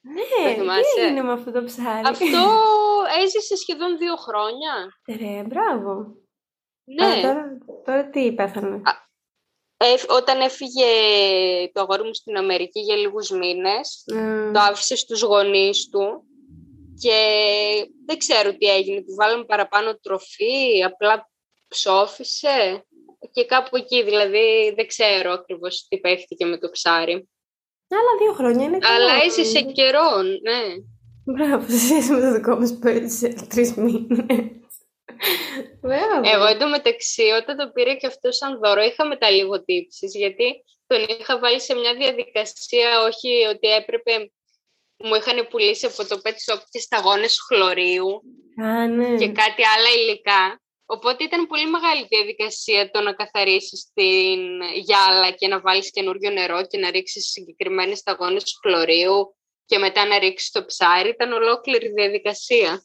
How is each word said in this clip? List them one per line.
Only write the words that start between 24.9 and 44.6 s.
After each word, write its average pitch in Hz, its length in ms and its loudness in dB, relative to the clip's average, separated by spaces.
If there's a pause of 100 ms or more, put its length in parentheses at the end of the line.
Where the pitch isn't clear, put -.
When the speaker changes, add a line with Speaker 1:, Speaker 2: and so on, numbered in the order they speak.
Speaker 2:
ακριβώς 180 560 -8
τι 190 100 -4
παίχτηκε 180 460 -4
με 170 140 -4
το 170 120 -8
ψάρι. 170 580 -2 (600)
Speaker 1:
Άλλα 453 240 2 (100)
δύο 427 100 4
χρόνια 247 320 0
είναι 339 140 0
καλό, 233 160 2
Speaker 2:
Αλλά 247 300 4
έζησε 330 340 0
Speaker 1:
νομίζω. 269 160 -4
Speaker 2:
καιρό, 262 480 4
ναι. 214 380 -2 (640)
Speaker 1:
Μπράβο, 277 440 -2
σε 233 100 2
σχέση 254 340 2
με 254 80 4
το 262 120 4
δικό 220 240 0
μας 240 220 0
που 240 100 0
έζησε 233 600 -4
τρεις 233 260 2
μήνες. 233 440 0 (1600)
Μπράβο. 302 400 0 (140)
Speaker 2:
Εγώ, 202 120 4
εντωμεταξύ, 240 760 0 (180)
όταν 277 160 -8
το 277 180 -6
πήρε 247 200 0
και 262 120 -8
αυτό 247 260 -4
σαν 269 300 -6
δώρο, 208 200 4
είχα 233 240 0
μετά 262 240 0
λίγο 190 340 2
τύψεις, 185 500 -6
γιατί 202 320 -2 (400)
τον 247 120 2 (200)
είχα 240 200 -4
βάλει 247 220 0
σε 262 140 -4
μια 240 200 -2
διαδικασία, 240 920 -2 (200)
όχι 240 440 0
ότι 214 160 -2
έπρεπε... 220 440 0 (920)